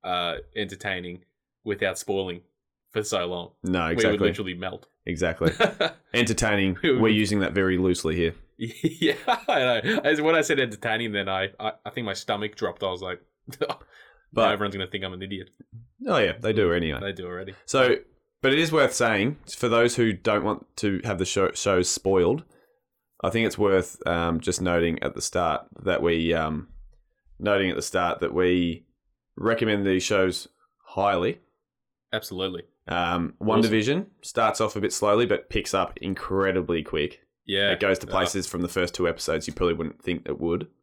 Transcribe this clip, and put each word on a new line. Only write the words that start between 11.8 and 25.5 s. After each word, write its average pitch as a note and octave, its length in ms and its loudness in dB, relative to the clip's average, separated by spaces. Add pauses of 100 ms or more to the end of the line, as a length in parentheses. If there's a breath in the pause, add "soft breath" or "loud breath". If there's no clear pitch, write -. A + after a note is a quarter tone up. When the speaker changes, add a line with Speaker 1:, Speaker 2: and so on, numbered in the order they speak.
Speaker 1:
I G#2+ 60 -10
think B2 140 -8
my G2+ 100 -4
stomach G#2 400 -6
dropped. F#2+ 300 -6
I F#2+ 60 0
was F#2 120 -8
like, F#2 180 -8 (280)
<laughs> - 120 -12
"Now - 200 -4 (520 loud breath)
Speaker 2:
But A2 200 4
Speaker 1:
everyone's G2+ 240 -2
gonna F#2+ 100 -6
think F#2+ 180 -8
I'm F#2+ 80 -8
an F2+ 100 -12
idiot." F#2+ 280 -10 (560)
Speaker 2:
Oh, E3+ 120 0
yeah, E3 200 2
they A2+ 140 -2
do G2+ 200 4
anyway. D#2+ 280 -2
Speaker 1:
They G2 120 -6
do F2+ 140 -10
already. F#2+ 280 -10 (120)
Speaker 2:
So, B2+ 300 4 (460)
but C3 100 4
it D3+ 80 2
is D#3+ 100 2
worth D3 220 4
saying, A2+ 460 2 (180)
for B2 120 -2
those A#2 280 4
who A2+ 160 4
don't G#2 320 0
want G#2 200 -2 (140)
to G2 260 0
have G2+ 140 -2
the F2+ 60 0
show, F#2+ 280 2
shows F2+ 360 2
spoiled, F#2+ 560 2 (800 soft breath)
I F2+ 60 0
think A2+ 160 0
it's - 120 -2
worth, G2 480 2
um, E2+ 320 0
just F2+ 240 -2
noting E2+ 400 2
at - 140 -4
the - 60 -8
start E2+ 440 -2 (160)